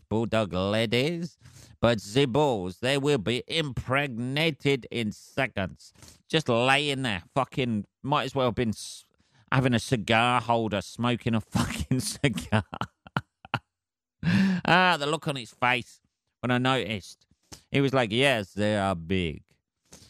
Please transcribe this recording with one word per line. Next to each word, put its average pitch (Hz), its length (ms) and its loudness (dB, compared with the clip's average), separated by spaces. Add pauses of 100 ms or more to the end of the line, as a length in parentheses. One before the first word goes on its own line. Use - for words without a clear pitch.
bulldog 110 440 -2
ladies. 117 840 -2 (420)
But 113 220 2
the 117 240 2
balls, 113 540 0
they 135 180 0
will 143 220 2
be 113 280 -2
impregnated 139 1400 -2
in 110 220 -2
seconds." - 840 -6 (340)
Just 160 220 0
laying 135 540 2
there, 104 180 -4 (140)
fucking, 120 500 -2 (160)
might 139 220 -2
as - 100 -6
well 127 140 2
have 110 80 -2
been 120 140 0
s-, - 360 -10 (460)
having 127 240 4
a 107 40 4
cigar 117 600 2
holder, 113 400 0
smoking 117 540 -2
a 107 60 2
<laughs> - 140 -8
fucking - 440 -2
cigar. - 640 -2 (2000)
Ah, 175 320 4
the 143 80 -4
look 156 220 -2
on 139 80 -2
his 123 160 -10
face 123 480 -2 (400)
when 123 120 -2
I 123 60 2
noticed. 120 680 -4 (460)
He 139 100 2
was 135 120 2
like, 123 180 2
"Yes, 120 420 2
they 104 240 0
are 98 180 0
big. 82 480 -2 (680)